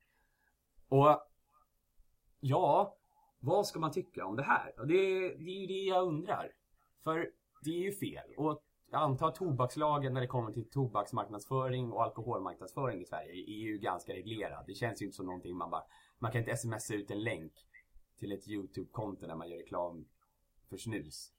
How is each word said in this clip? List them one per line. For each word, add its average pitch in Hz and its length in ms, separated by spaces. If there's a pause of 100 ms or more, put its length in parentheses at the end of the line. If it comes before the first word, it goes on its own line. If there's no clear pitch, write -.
(880)
och 143 320 (1160)
ja, 160 560 (440)
vad 180 280
ska 156 120
man 160 120
tycka 92 340
om 101 100
det 135 80
här? - 360
Och 120 80
det, 190 320
det 170 320
är 196 100
ju 185 60
det 185 60 (220)
jag 180 120
undrar. 156 440 (520)
För 160 260 (340)
det 143 60
är 170 140
ju 202 80
fel. - 460
Och - 260 (280)
jag 139 100
antar 147 260
att 160 80
tobakslagen 143 800
när 131 80
det 123 60
kommer 117 240
till 113 180
tobaksmarknadsföring 120 1200
och 107 120
alkoholmarknadsföring 107 960
i 90 40
Sverige 85 280
är 104 260 (120)
ju 104 60
ganska 98 360
reglerad. 92 540
Det 95 60
känns 107 280
ju 104 40
inte 95 100
som 92 100
någonting 90 320
man 85 120
bara... 80 140 (360)
Man 113 120
kan 117 80
inte 113 120
S 117 140
M 113 80
S 110 180
a - 20
ut 101 180
en 104 120
länk 98 280 (680)
till 104 120
ett 98 160
YouTube-konto 98 800
när 82 80
man 85 140
gör 85 80
reklam 87 480 (640)
för 95 80
snus. 92 600